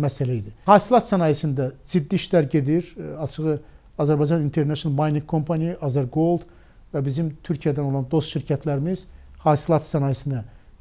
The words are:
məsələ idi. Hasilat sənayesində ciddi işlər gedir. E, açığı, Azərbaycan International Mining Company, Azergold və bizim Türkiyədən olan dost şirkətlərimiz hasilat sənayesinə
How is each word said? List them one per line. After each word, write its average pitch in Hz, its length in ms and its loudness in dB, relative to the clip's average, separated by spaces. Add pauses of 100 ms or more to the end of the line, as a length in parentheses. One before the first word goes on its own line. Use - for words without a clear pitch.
məsələ 131 380 -2
idi. 104 160 -10 (100)
Hasilat 214 440 6
sənayesində 147 640 0 (120)
ciddi 180 320 -2
işlər 165 320 2
gedir. 156 480 0
E, 151 280 -12
açığı, 156 340 -2 (400)
Azərbaycan 147 440 2
International 147 540 0
Mining 151 320 0
Company, 160 520 -2
Azergold 156 640 0 (480)
və 139 100 -2
bizim 147 280 -2 (120)
Türkiyədən 147 400 -2
olan 135 260 -2
dost 156 220 0
şirkətlərimiz 147 720 -4 (400)
hasilat 151 400 2
sənayesinə 139 600 -2 (360)